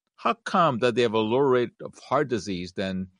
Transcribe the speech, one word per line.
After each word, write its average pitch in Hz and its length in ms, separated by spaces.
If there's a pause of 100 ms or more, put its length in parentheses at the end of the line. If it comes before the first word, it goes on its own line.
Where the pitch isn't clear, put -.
(160)
How 233 160
come 165 460
that 123 160
they 123 80
have 113 100
a 113 60
lower 127 320
rate 123 320
of - 160
heart 139 300
disease 90 440
than 95 360 (120)